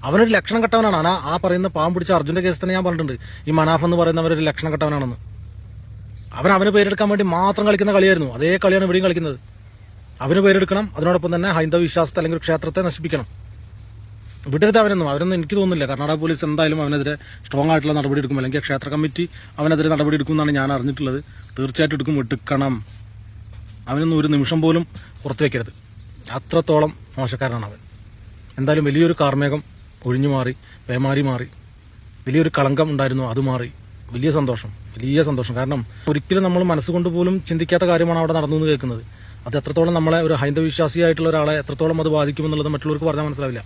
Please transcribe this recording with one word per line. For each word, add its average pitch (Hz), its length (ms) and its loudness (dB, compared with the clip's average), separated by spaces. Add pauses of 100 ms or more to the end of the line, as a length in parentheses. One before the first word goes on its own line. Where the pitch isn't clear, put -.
അവനൊരു 214 280 4
ലക്ഷണം 214 280 0
കെട്ടവനാണ്. 220 320 2 (140)
ആ, 185 40 2 (180)
ആ - 100 0
പറയുന്ന 185 340 0
പാവം 165 180 2
പിടിച്ച 180 240 0
അർജുൻ്റെ 160 260 0
കേസ് 180 180 0
തന്നെ 185 140 -2
ഞാൻ 185 100 0
പറഞ്ഞിട്ടുണ്ട്, 160 300 -2 (320)
ഈ 156 100 2
മനാഫ് 156 300 4
എന്ന് 170 120 2
പറയുന്നവരൊരു 165 480 2
ലക്ഷണം 156 260 -4
കെട്ടവനാണെന്ന്. 143 440 -2 (1200)
അവൻ 151 180 2
അവന് 196 200 2
പേരെടുക്കാൻ 202 360 2
വേണ്ടി 202 140 2 (100)
മാത്രം 196 320 0
കളിക്കുന്ന 202 280 2
കളിയായിരുന്നു. 185 400 4
അതേ 156 160 2 (120)
കളിയാണ് 190 240 4
ഇവിടെയും 185 200 2
കളിക്കുന്നത്. 165 280 -2 (880)
അവന് 170 220 2
പേരെടുക്കണം, 196 400 4 (100)
അതിനോടൊപ്പം 170 380 0
തന്നെ 180 240 0
ഹൈന്ദവ 160 300 2
വിശ്വാസത്തെ 165 320 0
അല്ലെങ്കിൽ 160 180 -2
ഒരു - 80 -10
ക്ഷേത്രത്തെ 160 420 0
നശിപ്പിക്കണം. 151 400 -4 (1200)
വിടരുത് 202 300 4
അവനൊന്നും. 190 300 2
അവരൊന്നും 175 260 0
എനിക്ക് 165 180 -4
തോന്നുന്നില്ല 180 340 0
കർണാടക 147 300 -2
പോലീസ് 160 280 -2
എന്തായാലും 156 360 2
അവനെതിരെ 147 300 -2 (320)
സ്ട്രോങ് 147 260 0
ആയിട്ടുള്ള 151 240 2
നടപടി 143 240 0
എടുക്കും, 135 200 -4
അല്ലെങ്കിൽ 131 260 -2
ക്ഷേത്ര 139 280 -4
കമ്മിറ്റി 156 300 -2 (360)
അവനെതിരെ 156 340 2
നടപടി 151 240 2
എടുക്കും 147 180 -2
എന്നാണ് 147 220 2
ഞാൻ 135 180 0
അറിഞ്ഞിട്ടുള്ളത്. 131 420 -2 (380)
തീർച്ചയായിട്ടും 143 420 0
എടുക്കും, 143 240 -2
എടുക്കണം. 135 520 -2 (1160)
അവനൊന്നും 160 300 2
ഒരു 151 140 2
നിമിഷം 143 300 2
പോലും 165 180 4 (400)
പുറത്ത് 143 240 -2
വെക്കരുത്. 120 260 -4 (680)
അത്രത്തോളം 156 540 2 (260)
മോശക്കാരനാണ് 120 500 -4
അവൻ. 101 120 -16 (800)
എന്തായാലും 151 300 2
വലിയൊരു 165 320 4
കാർമേഘം 143 420 2 (460)
ഒഴിഞ്ഞു 135 260 0
മാറി, 127 180 -2 (360)
പേമാരി 135 420 0
മാറി. 123 160 -4 (800)
വലിയൊരു 160 320 2
കളങ്കം 143 340 2
ഉണ്ടായിരുന്നു, 131 400 0
അത് 131 160 -2
മാറി. 123 200 -2 (460)
വലിയ 135 240 0
സന്തോഷം, 120 320 -2 (240)
വലിയ 135 340 0
സന്തോഷം. 127 300 -2
കാരണം 131 220 -2 (320)
ഒരിക്കലും 185 340 0
നമ്മൾ 180 240 2
മനസ്സുകൊണ്ട് 170 460 0
പോലും 180 180 2 (140)
ചിന്തിക്കാത്ത 170 440 2
കാര്യമാണ് 170 300 2
അവിടെ 160 160 0
നടന്നു 147 200 0
എന്ന് 156 120 0
കേൾക്കുന്നത്. 127 320 -2 (440)
അത് 120 140 -6
എത്രത്തോളം 165 380 0
നമ്മളെ, 160 300 2
ഒരു 160 120 4
ഹൈന്ദവ 143 300 0
വിശ്വാസിയായിട്ടുള്ള 165 600 2
ഒരാളെ 151 300 2
എത്രത്തോളം 160 420 -2
അത് 160 120 2
ബാധിക്കുമെന്നുള്ളത് 151 600 0
മറ്റുള്ളവർക്ക് 151 340 -2
പറഞ്ഞാൽ 151 180 -2
മനസ്സിലാവില്ല. 135 380 -6